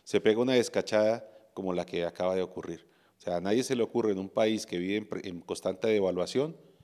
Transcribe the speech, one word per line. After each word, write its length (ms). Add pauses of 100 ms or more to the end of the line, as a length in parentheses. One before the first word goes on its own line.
se 180
pega 180
una 140
descachada 720 (280)
como 180
la 100
que 220
acaba 300
de 80
ocurrir. 420 (320)
O 40
sea, 160
a 40
nadie 220
se 120
le 60
ocurre 300
en 80
un 100
país 380
que 100
vive 200
en 120
pre-, 180
en 140
constante 460
devaluación 680 (280)